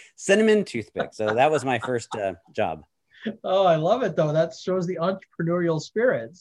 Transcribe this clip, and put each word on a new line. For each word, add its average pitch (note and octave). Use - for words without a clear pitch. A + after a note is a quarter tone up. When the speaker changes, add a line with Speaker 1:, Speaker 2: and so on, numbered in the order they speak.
Speaker 1:
cinnamon G#3+
toothpicks. -
So G#2+
that C3+
was D3
my B2+
first, A#2+
uh, G2
job. E2+
Speaker 2:
Oh, F#3+
I E3
love G3
it, F3+
though. D3+
That E3
shows F#3
the F3+
entrepreneurial E3+
spirit. E3